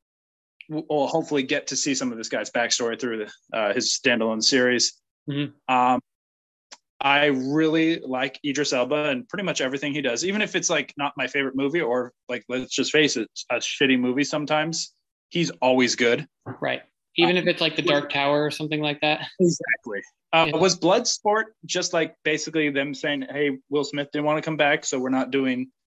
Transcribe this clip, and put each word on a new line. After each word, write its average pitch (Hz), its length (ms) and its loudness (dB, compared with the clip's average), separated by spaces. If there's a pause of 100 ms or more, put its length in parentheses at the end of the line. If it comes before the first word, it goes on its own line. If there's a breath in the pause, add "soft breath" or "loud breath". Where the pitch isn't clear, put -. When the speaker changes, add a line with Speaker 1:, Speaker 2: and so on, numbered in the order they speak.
(720)
Speaker 1:
w-, 156 180 -8
we'll 147 180 0
hopefully 151 360 0
get 143 240 -2
to 135 100 -6
see 139 180 -2
some 127 160 -4
of 113 60 -8
this 113 140 -8
guy's 107 200 -4
backstory 117 480 -2
through 113 280 -4
the, - 60 -16 (260)
uh, 104 160 2
his 117 160 -2 (120)
standalone 113 400 0
series. 123 520 2 (340)
Speaker 2:
Mm-hmm. 143 240 -4 (220)
Speaker 1:
Um, 123 260 4 (1000)
I 143 260 4
really 156 760 2
like 131 440 -4
Idris 143 280 -2
Elba 147 380 0
and 123 180 -4
pretty 190 160 -6
much 160 160 -2
everything 139 320 -2
he 147 80 -4
does, 127 240 -2
even 196 160 0
if 196 160 -2
it's, - 140 -2
like, 147 260 -2
not 143 220 -4
my 131 80 -2
favorite 135 280 -2
movie 139 280 0
or, 123 300 -2 (180)
like, 123 180 -6
let's 127 260 -4
just - 180 -2
face 151 260 4
it, 107 100 -2 (220)
a 123 60 0
shitty 131 440 2
movie 127 240 0
sometimes, 151 680 -2 (340)
he's 165 220 -2 (120)
always 127 340 4
good. 120 300 2 (200)
Speaker 2:
Right. 127 340 -6 (360)
Even 170 200 4
Speaker 1:
Um, 175 60 0
Speaker 2:
if 160 40 0
it's, 170 140 2
like, 160 160 0
The 156 60 0
Dark 143 280 2
Tower 143 320 2
or 151 80 0
something 151 300 -4
like 147 220 -2
that. 151 260 0 (100)
Speaker 1:
Exactly. 165 600 0 (320)
Uh, 160 160 6
Speaker 2:
Yeah. 151 80 0
Speaker 1:
was 180 220 4
Bloodsport 214 680 2 (220)
just, 180 260 -4
like, 165 320 0
basically 156 460 0
them 139 240 -2
saying, 143 360 -4
"Hey, 139 280 0 (100)
Will 143 160 0
Smith 143 280 -6
didn't 151 120 -2
wanna 151 180 0
come 156 140 -4
back, 151 280 2
so 139 140 -2
we're 127 120 -2
not 131 200 0
doing 131 400 0 (160)